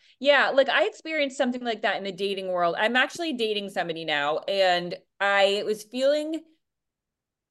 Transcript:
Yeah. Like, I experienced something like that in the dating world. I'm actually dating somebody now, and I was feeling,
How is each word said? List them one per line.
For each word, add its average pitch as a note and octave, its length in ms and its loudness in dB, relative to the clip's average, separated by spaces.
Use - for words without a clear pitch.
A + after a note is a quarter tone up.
Yeah. C4+ 300 4
Like, C4+ 200 4
I D4+ 160 2
experienced D4+ 520 -4
something B3 260 -2
like A3+ 200 -4
that G3 140 0
in F#3+ 60 -8
the G3 80 -6
dating F#3+ 360 -4
world. F3 300 0
I'm A3+ 180 0
actually D4 380 0
dating G#3 360 -4
somebody E3+ 360 -6
now, D3 340 0
and F3+ 560 0
I G3 460 2
was G#3 180 -4
feeling, D4+ 580 -2